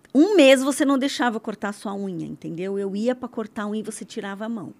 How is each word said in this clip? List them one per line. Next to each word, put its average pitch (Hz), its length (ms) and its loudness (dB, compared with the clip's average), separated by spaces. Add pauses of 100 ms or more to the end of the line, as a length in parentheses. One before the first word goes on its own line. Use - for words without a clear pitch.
(140)
um 381 220 6
mês 269 260 8
você 285 220 0
não 277 140 2
deixava 247 400 -2
eu - 20 -6
cortar 202 320 -8
sua 202 240 -10
unha, 185 320 -8
entendeu? 165 500 -8
Eu 196 180 -6
ia 233 200 -2
pra 247 140 -14
cortar 214 340 -8
a 208 60 -6
unha 214 100 -4
e 214 40 -8
você 220 200 -12
tirava 202 420 -10
a 220 40 -8
mão. 214 300 -10